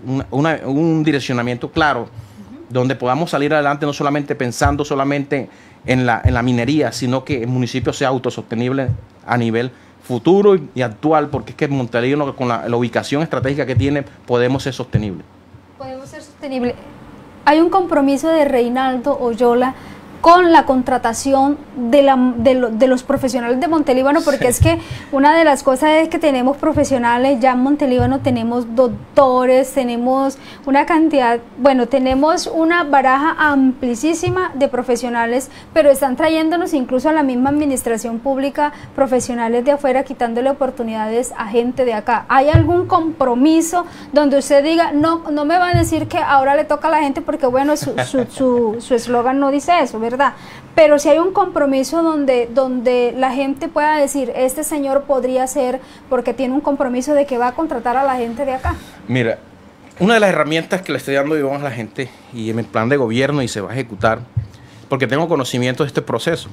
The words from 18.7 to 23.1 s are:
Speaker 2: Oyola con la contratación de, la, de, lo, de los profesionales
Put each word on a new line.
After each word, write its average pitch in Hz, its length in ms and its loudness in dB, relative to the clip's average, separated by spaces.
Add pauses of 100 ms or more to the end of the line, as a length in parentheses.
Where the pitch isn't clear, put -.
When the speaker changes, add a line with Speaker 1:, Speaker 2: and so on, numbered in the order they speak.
Speaker 2:
Oyola 240 560 0 (460)
con 349 320 6
la 285 140 6
contratación 262 920 0 (180)
de, 247 280 4
la, 269 120 6 (220)
de, 240 160 4
lo, 254 160 2
de 220 200 2
los 254 140 2
profesionales 254 560 -2